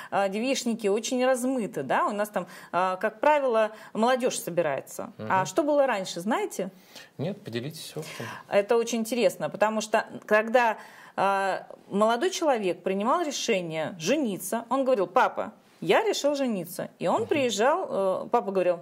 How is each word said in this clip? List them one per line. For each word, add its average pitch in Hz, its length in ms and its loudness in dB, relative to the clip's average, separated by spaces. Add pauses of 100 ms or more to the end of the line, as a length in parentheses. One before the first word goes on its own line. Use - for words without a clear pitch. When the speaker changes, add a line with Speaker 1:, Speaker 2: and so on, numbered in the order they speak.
(100)
Speaker 1:
э, 196 180 2
девишники 226 600 -2
очень 240 360 0
размыты, 254 580 0
да, 190 240 2
у 277 60 -2
нас 208 180 -2
там, 180 160 -4 (260)
э, 185 280 2
как 214 200 -2
правило, 254 500 4 (220)
молодёжь 240 460 2
собирается. 160 760 -4 (160)
А 190 120 2
Speaker 2:
Мгм. 190 60 0
Speaker 1:
что - 160 0
было 285 240 4
раньше, 196 340 -4
знаете? 214 500 -4 (480)
Speaker 2:
Нет, 180 240 -6
поделитесь 120 500 -8
опытом. 151 340 -10 (220)
Speaker 1:
Это 202 280 4
очень 233 240 0
интересно, 208 500 0
потому 214 300 2
что 214 240 0 (220)
когда, 226 520 4 (380)
э, 196 420 2 (320)
молодой 233 400 2
человек 226 520 0
принимал 214 400 0
решение 175 760 -2
жениться, 226 680 -2
он 262 160 0
говорил: 233 220 2
«Папа, - 460 2 (280)
я 208 220 4
решил 302 320 0
жениться». 220 540 -4 (100)
И 156 80 -4
он 254 160 0
Speaker 2:
Мгм. 466 60 -6
Speaker 1:
приезжал, 269 580 2 (380)
э, - 60 -12
папа 214 220 0
говорил: 180 300 2